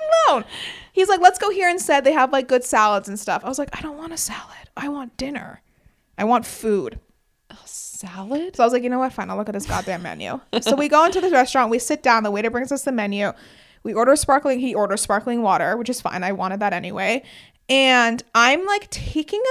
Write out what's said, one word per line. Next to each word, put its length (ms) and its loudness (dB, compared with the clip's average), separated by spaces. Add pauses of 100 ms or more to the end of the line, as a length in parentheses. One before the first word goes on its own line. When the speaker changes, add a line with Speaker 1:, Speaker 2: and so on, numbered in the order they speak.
(280)
Speaker 1:
alone. 160 2 (480)
He's 160 2
like, 120 2
"Let's 180 8
go 120 -2
here 200 0
instead. 340 0
They 80 4
have, 200 2
like, 160 0
good 160 2
salads 440 0
and 100 -10
stuff." 260 -4
I 40 -10
was 100 -8
like, 180 -6
"I 40 -12
don't 160 -10
want 160 -14
a 60 -14
salad. 580 -10
I 120 -8
want 280 -10
dinner. 460 -10 (560)
I 60 -2
want 220 2
food." 540 -2 (500)
Speaker 2:
A 140 -20
salad? 920 -10
Speaker 1:
So 60 2
I 40 8
was 60 4
like, 120 2
"You 60 -2
know 100 -2
what? 120 -2
Fine. 180 -8
I'll 60 -6
look 120 -6
at 60 -6
this 120 -8
goddamn 360 -4
menu." 380 -10 (200)
So 160 2
we 120 0
go 160 6
into 160 2
this 120 2
restaurant. 380 4
We 100 2
sit 220 -4
down. 200 4
The 80 -2
waiter 200 -2
brings 220 -4
us 120 -4
the 80 -2
menu. 400 -2 (500)
We 120 -6
order 220 6
sparkling. 440 2
He 140 -2
orders 260 0
sparkling 420 -2
water, 340 2
which 120 -6
is 120 -4
fine. 220 -6
I 100 -2
wanted 280 -6
that 120 -2
anyway. 500 -4 (460)
And 540 4 (120)
I'm, 320 4
like, 240 -2
taking 600 -6